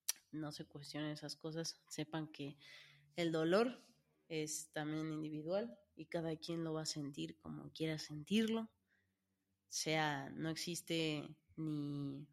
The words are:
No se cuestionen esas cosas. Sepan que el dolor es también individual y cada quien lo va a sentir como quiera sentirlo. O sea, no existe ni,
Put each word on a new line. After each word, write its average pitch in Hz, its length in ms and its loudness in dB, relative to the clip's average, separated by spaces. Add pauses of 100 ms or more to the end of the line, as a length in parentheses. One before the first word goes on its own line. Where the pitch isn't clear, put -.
(320)
No 151 200 -4
se 156 140 -8
cuestionen 147 440 -6
esas 147 240 -6
cosas. 165 540 -6
Sepan 156 400 -2
que 143 300 -8 (580)
el 170 160 4
dolor 185 500 6 (460)
es 156 440 -2
también 156 380 0
individual 156 680 -2 (180)
y 160 100 -8
cada 165 300 0
quien 170 260 -2
lo 160 120 0
va 156 80 0
a 156 40 -2
sentir 156 520 -4
como 147 340 -8
quiera 160 260 0
sentirlo. 214 640 2
O - 1080 -18
sea, 151 640 2
no 160 160 0
existe 156 840 0 (220)
ni, 143 760 -2